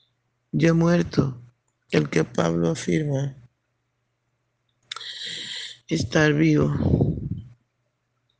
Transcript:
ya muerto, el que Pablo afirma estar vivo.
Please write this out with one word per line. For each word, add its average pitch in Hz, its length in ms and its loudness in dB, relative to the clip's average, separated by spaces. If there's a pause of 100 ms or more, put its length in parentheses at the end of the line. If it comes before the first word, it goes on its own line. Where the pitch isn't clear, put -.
(520)
ya 156 200 4
muerto, 165 720 0 (480)
el 151 180 0
que 160 160 0
Pablo 170 460 0
afirma 147 640 -2 (2500)
estar 160 440 2
vivo. 147 420 4 (1700)